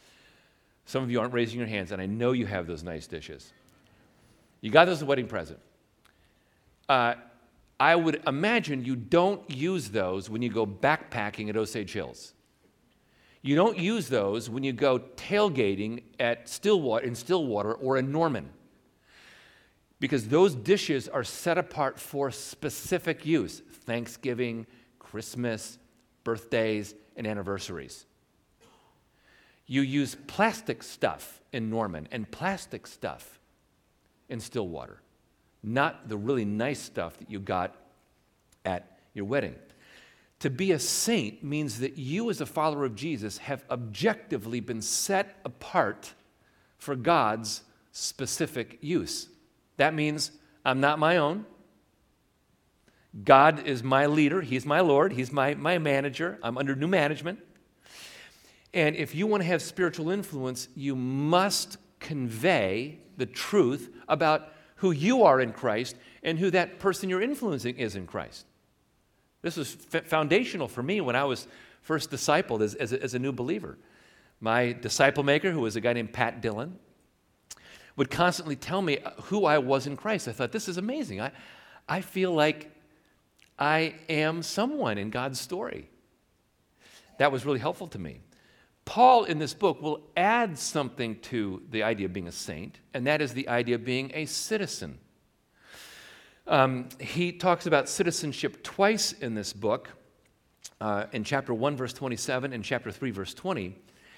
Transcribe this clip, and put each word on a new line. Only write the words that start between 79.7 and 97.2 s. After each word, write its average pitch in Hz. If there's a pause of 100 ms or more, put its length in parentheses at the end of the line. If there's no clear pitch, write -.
in 143
Christ. 208
I 117
thought, 117
"This 214
is 175
amazing. 202
I, 135 (560)
I 185
feel 185
like 151 (880)
I 156 (120)
am 160
someone 202
in 104
God's 131
story." - (1300)
That 139
was 123
really 139
helpful 165
to 117
me. 73 (640)
Paul 240
in 165
this 151
book 160
will 151 (120)
add 208
something 120
to 101 (120)
the 110
idea 104
of 90
being 90
a 82
saint, 90 (160)
and 127
that 151
is 131
the 135
idea 120
of 113
being 127
a 156
citizen. 139 (1500)
Um, 131 (100)
he 175